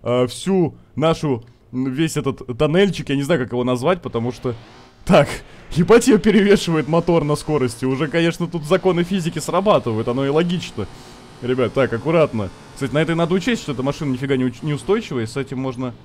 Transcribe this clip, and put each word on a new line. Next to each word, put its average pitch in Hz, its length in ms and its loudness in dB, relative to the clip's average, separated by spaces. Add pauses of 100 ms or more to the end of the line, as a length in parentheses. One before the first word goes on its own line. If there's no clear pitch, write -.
э, 123 240 0
всю 180 480 -2 (200)
нашу, 151 480 0 (280)
м, 131 200 -4
весь 156 260 -2
этот 135 280 -4 (120)
тоннельчик, 151 520 2
я 139 60 2
не 139 80 0
знаю, 139 180 0
как 117 120 -6
его 123 100 -2
назвать, 127 380 0
потому 120 320 -4
что, 123 200 -6 (520)
так, 160 240 6 (420)
ебать, 208 360 4
её 214 120 6
перевешивает 190 720 4
мотор 165 340 2
на 147 140 2
скорости. 131 480 -2
Уже, 135 240 0
конечно, 170 380 0
тут 165 180 -6
законы 175 400 2
физики 170 340 -2
срабатывают, 139 680 0
оно 131 160 0
и 139 40 0
логично. 165 580 -2 (540)
Ребят, 123 320 0
так, 127 200 0
аккуратно. 123 560 0 (240)
Кстати, 131 200 -6
на 147 80 2
этой 165 140 0
надо 170 180 0
учесть, 220 300 -2
что - 80 -8
эта 127 100 -6
машина 143 300 -4
нифига 135 240 -2
не 127 80 0
уч-, 123 180 -4
не 151 120 -4
устойчивая, 165 500 -2
и 110 40 -6
с - 100 -8
этим 131 220 -8
можно. 127 340 -6 (120)